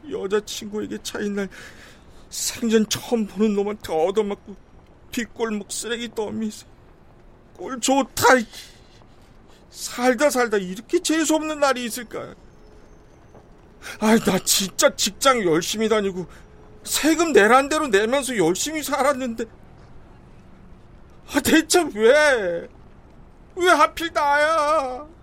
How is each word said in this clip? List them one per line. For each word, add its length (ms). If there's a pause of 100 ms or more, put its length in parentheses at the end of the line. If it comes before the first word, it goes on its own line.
여자친구에게 920
차인 340
날 140 (800)
생전 600
처음 360
보는 300
놈한테 360
얻어맞고 640 (560)
뒷골목 600
쓰레기 420
더미. 360 (1080)
꼴 240
좋다. 420 (1500)
살다 600
살다 280
이렇게 440
재수없는 580
날이 260
있을까? 480 (1700)
아이, 200
나 200
진짜 560
직장 480
열심히 460
다니고 380 (560)
세금 500
내란 360
대로 180
내면서 500
열심히 460
살았는데, 600 (1900)
아, 80
대체 420 (100)
왜? 760 (880)
왜 140
하필 440
나야? 920 (180)